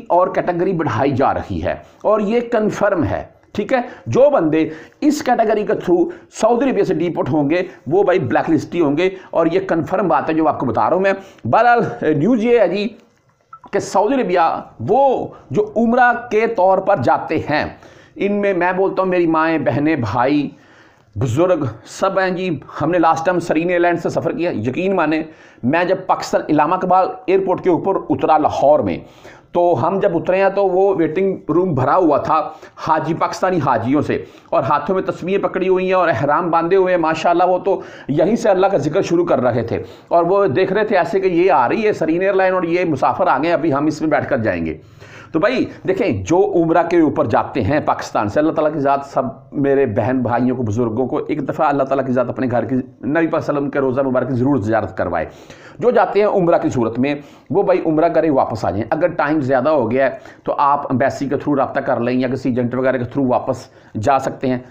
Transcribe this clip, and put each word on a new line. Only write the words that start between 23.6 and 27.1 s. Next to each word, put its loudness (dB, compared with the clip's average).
एयरलाइन 0
से -4
सफ़र -4
किया, -4
यकीन -2
माने 0
मैं 0
जब -2
पाकिस्तान -2
इलामा 2
कबाल 2